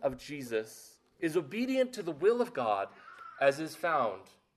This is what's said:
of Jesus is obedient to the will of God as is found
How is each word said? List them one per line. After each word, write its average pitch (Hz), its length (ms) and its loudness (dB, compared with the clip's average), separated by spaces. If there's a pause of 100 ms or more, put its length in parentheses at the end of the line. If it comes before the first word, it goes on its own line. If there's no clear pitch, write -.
of 131 140 0
Jesus 123 800 -6 (220)
is 160 160 0
obedient 247 580 0
to 208 100 -8
the 165 80 -4
will 202 300 4
of 240 120 -2
God 107 360 0 (520)
as 139 180 4
is 156 160 -6
found 123 460 0 (360)